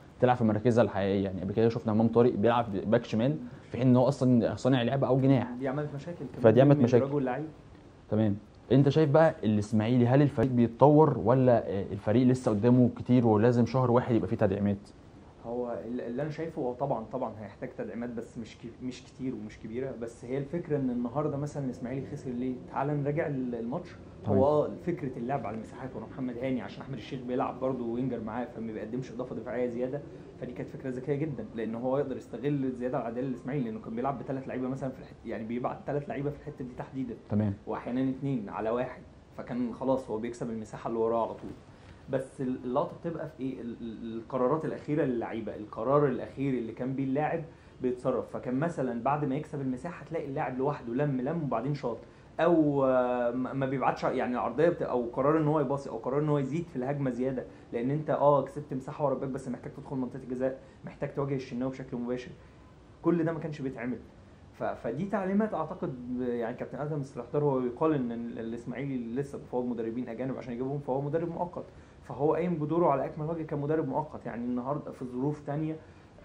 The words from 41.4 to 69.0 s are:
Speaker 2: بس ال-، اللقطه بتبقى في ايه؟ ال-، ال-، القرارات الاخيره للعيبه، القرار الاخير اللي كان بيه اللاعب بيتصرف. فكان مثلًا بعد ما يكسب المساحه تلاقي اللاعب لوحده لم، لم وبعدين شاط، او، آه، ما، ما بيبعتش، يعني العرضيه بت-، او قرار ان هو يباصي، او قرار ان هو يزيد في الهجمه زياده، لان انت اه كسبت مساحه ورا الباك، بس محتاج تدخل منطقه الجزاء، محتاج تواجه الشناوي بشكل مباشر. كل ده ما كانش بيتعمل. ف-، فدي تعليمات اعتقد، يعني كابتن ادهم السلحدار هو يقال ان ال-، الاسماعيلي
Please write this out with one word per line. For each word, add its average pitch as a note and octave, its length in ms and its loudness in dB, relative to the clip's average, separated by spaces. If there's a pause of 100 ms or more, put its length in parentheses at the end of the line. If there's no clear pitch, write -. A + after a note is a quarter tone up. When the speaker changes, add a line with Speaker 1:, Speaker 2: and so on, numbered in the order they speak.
Speaker 2:
بس C3+ 320 -4
ال-، B2+ 220 -2
اللقطه B2+ 340 -2
بتبقى D#3 320 -8
في - 140 -12
ايه؟ B2+ 180 -6
ال-، A#2 200 -10
ال-، A2+ 360 -10
القرارات B2+ 480 0
الاخيره D3 400 -2
للعيبه، A2+ 500 -4
القرار C#3 520 2
الاخير C3 460 -4
اللي A2+ 200 -2
كان C3 200 -6
بيه C3 100 -2
اللاعب D3 400 -2 (380)
بيتصرف. B2 520 -2
فكان B2 260 -4
مثلًا C3 440 -2
بعد C#3+ 220 0
ما C3 100 -2
يكسب D3 260 -6
المساحه C3+ 440 -6
تلاقي E3 200 -6
اللاعب C3+ 320 -4
لوحده C3 360 -2
لم، C3+ 280 0
لم D#3 220 -2
وبعدين B2 320 -2
شاط، A#2+ 220 -4 (420)
او، D3+ 460 6
آه، B2 460 4
ما، B2+ 220 -4
ما C3+ 120 0
بيبعتش، C3 380 0
يعني B2 300 0
العرضيه A#2 360 2
بت-، E3+ 120 0
او B2 220 0 (100)
قرار D3 240 4
ان D#3 100 2
هو D#3 120 4
يباصي، C#3 300 -2
او A#2 80 -6
قرار C3 220 -2
ان D3+ 100 2
هو D3 100 4
يزيد C#3+ 260 -2
في - 100 -14
الهجمه C3+ 340 -2
زياده، B2+ 340 -2 (300)
لان A#2+ 180 -2
انت D3+ 180 -2
اه C#3 340 6
كسبت D3 300 -10
مساحه C#3 320 -4
ورا C3+ 80 2
الباك، C3 160 -4
بس C3 180 -8
محتاج B2 260 -8
تدخل C#3+ 220 -10
منطقه B2+ 280 -6
الجزاء، C3 360 -2 (260)
محتاج - 280 -8
تواجه C#3 220 -2
الشناوي C3 360 -4
بشكل C3 260 -8
مباشر. B2 340 -6 (720)
كل E3+ 220 2
ده D#3+ 80 0
ما D#3+ 80 -6
كانش D3+ 220 -8
بيتعمل. B2 360 -4 (560)
ف-، - 100 -8
فدي A#2+ 420 -4
تعليمات G3+ 480 0
اعتقد، D#3 400 -4 (280)
يعني A#2+ 360 -2
كابتن B2 220 -8
ادهم D3+ 220 -4
السلحدار C3 420 -4
هو C3+ 160 2
يقال B2+ 340 2
ان B2 180 0
ال-، A#2 280 -6
الاسماعيلي A#2 800 -6